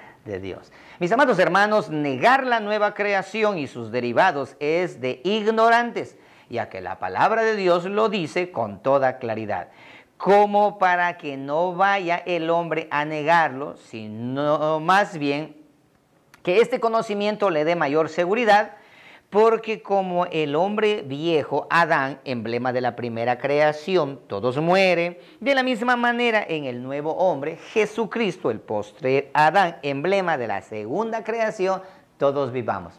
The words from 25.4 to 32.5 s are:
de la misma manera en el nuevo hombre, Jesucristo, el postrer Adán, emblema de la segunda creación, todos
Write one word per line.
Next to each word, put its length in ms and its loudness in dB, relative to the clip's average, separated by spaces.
de 140 0
la 80 2
misma 340 0
manera 520 0
en 160 -4
el 180 -6
nuevo 340 -4
hombre, 400 0
Jesucristo, 960 -2
el 100 -4
postrer 720 -2
Adán, 480 4
emblema 560 -2
de 80 -4
la 160 -6
segunda 640 -6
creación, 580 -2
todos 360 0